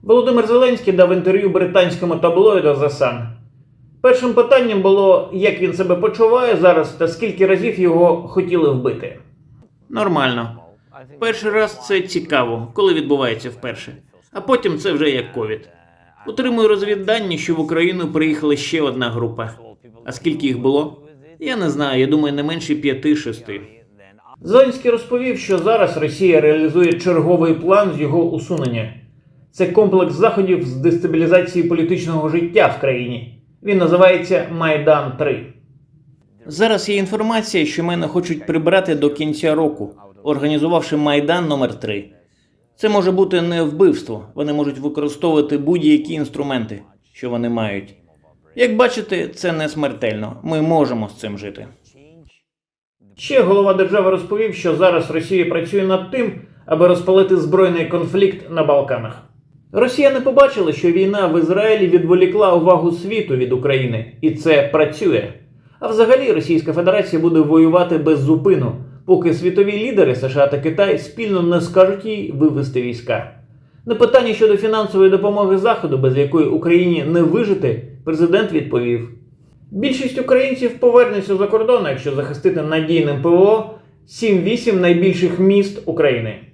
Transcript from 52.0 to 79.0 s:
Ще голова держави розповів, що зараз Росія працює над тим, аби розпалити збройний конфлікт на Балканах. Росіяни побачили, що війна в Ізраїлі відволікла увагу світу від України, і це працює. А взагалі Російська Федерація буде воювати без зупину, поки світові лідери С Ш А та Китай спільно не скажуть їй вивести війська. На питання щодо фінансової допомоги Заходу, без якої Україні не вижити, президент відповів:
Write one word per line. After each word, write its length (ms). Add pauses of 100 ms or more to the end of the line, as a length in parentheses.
Ще 240
голова 320
держави 360
розповів, 460
що 200
зараз 360
Росія 340
працює 380
над 280
тим, 200 (340)
аби 220
розпалити 500
збройний 480
конфлікт 640
на 140
Балканах. 600 (520)
Росіяни 460
побачили, 520
що 180
війна 360
в 120
Ізраїлі 480
відволікла 640
увагу 380
світу 440
від 180
України, 680
і 100
це 400
працює. 640 (460)
А 80
взагалі 440
Російська 420
Федерація 480
буде 180
воювати 580
без 220
зупину, 560 (300)
поки 280
світові 380
лідери 400
С 180
Ш 140
А 40
та 120
Китай 380
спільно 440
не 200
скажуть 440
їй 260
вивести 500
війська. 540 (500)
На 100
питання 380
щодо 240
фінансової 520
допомоги 480
Заходу, 400
без 200
якої 300
Україні 560
не 180
вижити, 640 (180)
президент 460
відповів: 580 (640)